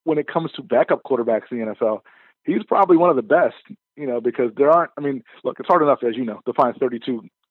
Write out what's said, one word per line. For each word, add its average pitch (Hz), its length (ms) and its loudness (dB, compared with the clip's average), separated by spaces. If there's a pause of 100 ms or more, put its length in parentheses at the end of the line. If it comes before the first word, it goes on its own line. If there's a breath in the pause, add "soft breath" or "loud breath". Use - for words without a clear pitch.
when 160 120 -2
it 147 100 -2
comes 165 260 -4
to 143 100 -16
backup 127 420 0
quarterbacks 117 460 -2
in 123 80 -8
the 113 40 -6
N 110 60 -6
F 107 140 -8
L, 107 200 -2 (420 soft breath)
he's 208 220 -2
probably 180 300 4
one 175 140 4
of 147 60 2
the 123 60 -2
best, 127 340 2 (400)
you 147 100 -10
know, 120 120 -4
because 120 380 -2
there 139 140 4
aren't, 165 260 2
I 143 60 -10
mean, 139 200 -4 (220 soft breath)
look, 127 160 -8
it's - 80 -14
hard 180 140 4
enough, 143 200 2
as 117 140 -2
you 123 80 -4
know, 104 220 -8
to 120 80 -4
find 123 220 0
thirty-two 120 480 -4 (260)